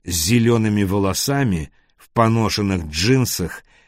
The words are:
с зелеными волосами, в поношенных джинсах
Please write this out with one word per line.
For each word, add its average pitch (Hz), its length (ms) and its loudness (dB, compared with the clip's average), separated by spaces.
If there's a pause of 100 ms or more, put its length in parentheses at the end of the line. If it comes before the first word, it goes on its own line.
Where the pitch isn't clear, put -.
с 87 80 -10
зелеными 110 680 2
волосами, 98 880 -2 (260)
в - 140 -20
поношенных 107 760 0
джинсах 95 760 -2 (240)